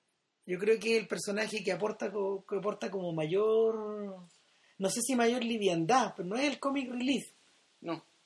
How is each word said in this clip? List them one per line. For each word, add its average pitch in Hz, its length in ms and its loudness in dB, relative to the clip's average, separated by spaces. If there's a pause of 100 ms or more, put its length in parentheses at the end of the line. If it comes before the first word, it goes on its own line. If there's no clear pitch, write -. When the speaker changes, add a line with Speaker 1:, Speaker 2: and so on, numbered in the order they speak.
(460)
Speaker 1:
yo 180 120 -4
creo 214 220 4
que 226 160 2
el 208 100 0
personaje 208 560 -4
que 180 100 0
aporta 208 380 -2
co-, 196 380 -4
que 208 80 -4
aporta 196 340 -4
como 180 220 -4
mayor, 208 1040 2 (600)
no 190 120 0
sé 233 120 -2
si 262 140 0
mayor 233 280 4
liviandad, 208 720 2
pero 180 120 -6
no 202 80 -4
es 262 80 0
el 285 160 -2
comic 277 280 -2
relief. 247 360 0 (560)
Speaker 2:
No. 165 240 -6 (220)